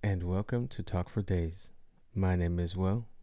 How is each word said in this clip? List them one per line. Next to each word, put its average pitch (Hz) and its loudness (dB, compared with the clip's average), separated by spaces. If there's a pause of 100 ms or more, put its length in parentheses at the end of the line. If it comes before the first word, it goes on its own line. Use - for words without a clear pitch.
and 98 2
welcome 101 0
to - -6
Talk 90 -2
for - -2
Days. 87 -2 (420)
My 92 4
name 87 2
is 87 0
Will, 98 2 (160)